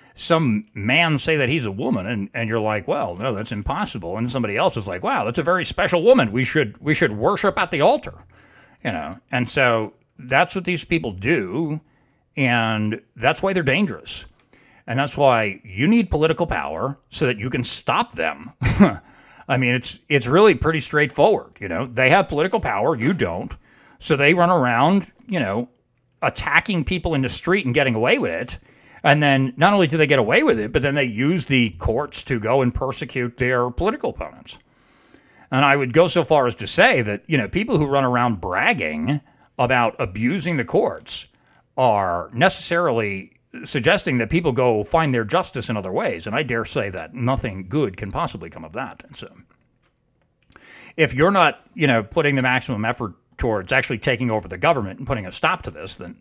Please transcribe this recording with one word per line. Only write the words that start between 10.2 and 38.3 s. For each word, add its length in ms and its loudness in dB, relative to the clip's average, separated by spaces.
what 120 -6
these 180 -4
people 260 -2
do, 720 -2
and 680 0
that's 260 0
why 120 0
they're 100 0
dangerous. 640 -2
And 140 -2
that's 160 -2
why 480 2
you 240 0
need 220 4
political 360 0
power 500 -4
so 180 -2
that 120 0
you 120 -6
can 140 -2
stop 500 -2
them. 440 -6
<laughs> 420 4
I 80 2
mean, 180 2
it's, 240 -6
it's 180 2
really 260 8
pretty 260 0
straightforward, 800 2
you 100 -10
know? 180 -4
They 240 2
have 180 4
political 320 -2
power, 340 0
you 200 0
don't. 380 -4
So 160 0
they 200 6
run 160 4
around, 600 2
you 140 -2
know, 300 -2
attacking 600 0
people 300 -2
in 80 2
the 80 -2
street 340 0
and 100 -2
getting 220 2
away 220 2
with 120 -2
it. 280 -8
And 200 6
then 340 4
not 160 4
only 140 4
do 100 -2
they 100 4
get 120 4
away 240 2
with 180 2
it, 120 -4
but 100 0
then 120 0
they 100 0
use 420 0
the 320 2
courts 460 -4
to 140 -4
go 240 2
and 120 0
persecute 640 -6
their 320 0
political 400 -4
opponents. 480 -14
And 140 2
I 120 4
would 180 -2
go 140 6
so 160 0
far 220 4
as 100 -2
to 100 -10
say 360 4
that, 240 -4
you 120 0
know, 100 -2
people 300 -2
who 80 2
run 180 2
around 360 2